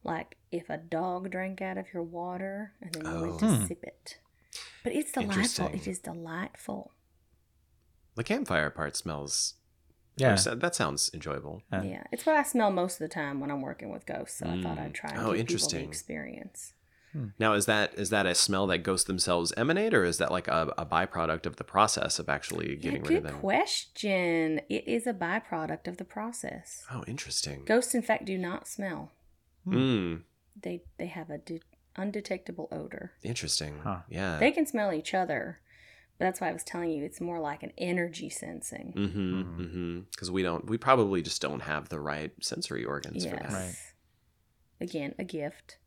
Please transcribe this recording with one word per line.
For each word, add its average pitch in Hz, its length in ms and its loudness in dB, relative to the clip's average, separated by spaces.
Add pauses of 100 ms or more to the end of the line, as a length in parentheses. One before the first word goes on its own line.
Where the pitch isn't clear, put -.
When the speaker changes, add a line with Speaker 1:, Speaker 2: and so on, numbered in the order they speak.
Speaker 1:
like, 165 320 -6 (160)
if 170 180 -6
a 156 60 -2
dog 180 540 -4
drank 185 320 -4
out 190 160 -4
of 185 140 -8
your 175 120 -4
water 180 760 -6
and 165 120 -10
then 156 140 -6
you 165 160 -4
went 165 180 -4
to 214 60 6
Speaker 2:
Oh. 220 100 8
Speaker 3:
Hmm. - 100 2
Speaker 1:
sip - 160 -8
it. - 360 -16 (680)
But 240 80 0
it's - 180 0
delightful. 202 560 2
It - 60 -2
Speaker 2:
Interesting. 190 200 -4
Speaker 1:
is 180 60 -6
delightful. 170 960 -8 (1200)
Speaker 2:
The 113 100 -2
campfire 90 460 2
part 73 260 -4
smells 71 580 -2 (600)
Speaker 3:
Yeah. 131 160 8
Speaker 2:
or 98 40 8
sa-, 104 200 4
that 170 180 0
sounds 71 400 2
enjoyable. 73 480 -6 (100)
Speaker 3:
Yeah. 95 100 0
Speaker 1:
Yeah, 92 280 -6
it's - 160 -2
what 311 100 8
I 294 60 6
smell 226 280 4
most 185 240 2
of - 40 -10 (100)
the - 60 -10
time 143 260 -2
when 143 100 -4
I'm 139 120 -2
working 135 280 -8
with - 160 -10
ghosts, - 320 -6
so - 80 -4
I 87 160 0
thought 156 160 -2
Speaker 2:
Mm. - 80 -6
Speaker 1:
I'd - 80 -8
try - 160 -6
and - 80 -6
Speaker 2:
Oh, - 40 -2
Speaker 1:
give 110 100 2
people 107 80 2
Speaker 2:
interesting. 170 420 0
Speaker 1:
the 156 60 -6
experience. - 840 -10 (400)
Speaker 3:
Hmm. 131 160 -4 (100)
Speaker 2:
Now, 110 160 6
is 104 120 6
that, 107 280 4
is 98 160 -2
that 101 160 6
a 87 80 4
smell 98 320 6
that 87 120 4
ghosts 92 280 2
themselves 87 500 4
emanate, 175 380 4
or 101 100 8
is 85 140 4
that, 85 120 4
like, 90 180 2
a, 80 280 4
a 85 80 -2
byproduct 82 600 2
of 82 100 -4
the - 80 -6
process - 540 4
of 80 100 -2
actually 73 420 0
Speaker 1:
Yeah, 71 60 -2
Speaker 2:
getting - 260 -2
rid 339 160 4
of - 40 0
Speaker 1:
good 73 100 -4
Speaker 2:
them? 73 80 -8
Speaker 1:
question. 180 1300 2
It - 180 -2
is 233 200 0
a 233 80 0
byproduct 170 760 -2
of 180 80 -8
the 190 80 -8
process. - 840 -8
Speaker 2:
Oh, 127 160 -6
interesting. - 580 -4
Speaker 1:
Ghosts, 233 300 4
in 233 80 2
fact, - 240 0
do 190 100 -2
not 180 320 -4
smell. 160 440 -6 (520)
Speaker 3:
Hmm. 180 100 0
Speaker 2:
Mm. 101 480 2 (380)
Speaker 1:
They, 175 220 -6 (160)
they 170 80 -4
have 165 240 -8
a 147 80 -6
de-, 165 240 -10 (340)
undetectable 185 760 -4
odor. 156 400 -8 (100)
Speaker 2:
Interesting. 76 640 -2
Speaker 3:
Huh. 92 160 -2 (100)
Speaker 2:
Yeah. 87 280 0
Speaker 1:
They 247 120 6
can 311 160 2
smell 208 260 0
each 156 220 -2
other, 175 460 0 (580)
but 185 80 2
that's 185 160 0
why 170 80 0
I - 20 -4
was 170 120 -6
telling 170 260 -2
you 147 140 0
it's - 180 -10
more 175 180 -2
like 151 220 -4
an - 160 -10
energy 170 500 0
sensing. - 680 -8
Speaker 2:
Mm-hmm. 98 240 0 (160)
Speaker 3:
Mm-hmm. 87 280 -4
Speaker 2:
Mm-hmm. 87 380 -6 (160)
'Cause 87 140 -6
we 95 120 2
don't, 85 240 0
we 113 100 0
probably 107 460 6
just - 180 -4
don't 71 200 -2
have 76 280 -4
the 78 120 -4
right 76 320 -4 (120)
sensory - 400 -4
organs 71 400 -4
for - 100 -4
Speaker 1:
Yes. - 160 -6
Speaker 2:
that. - 20 0
Speaker 3:
Right. 92 240 -4 (1040)
Speaker 1:
Again, 156 380 -4
a 190 60 -4
gift. - 640 -8